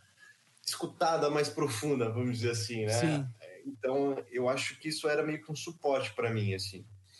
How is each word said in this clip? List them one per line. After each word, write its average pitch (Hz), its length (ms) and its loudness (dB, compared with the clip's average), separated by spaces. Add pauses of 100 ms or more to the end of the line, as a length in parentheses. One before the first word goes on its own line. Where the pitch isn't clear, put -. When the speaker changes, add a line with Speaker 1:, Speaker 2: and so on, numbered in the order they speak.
(640)
Speaker 1:
escutada 160 640 2
mais 147 220 2
profunda, 135 600 0
vamos 123 280 0
dizer 117 140 0
assim, 110 340 -2
né? 110 140 2
Speaker 2:
Sim. 147 260 2 (400)
Speaker 1:
Então, 135 500 0 (140)
eu 123 180 0
acho 135 300 -2
que 160 100 -6
isso 156 200 -2
era 151 140 2
meio 151 220 -2
que 156 80 -8
um 151 40 -4
suporte 139 580 0
pra 117 180 0
mim, 101 220 0
assim. 95 300 -8 (360)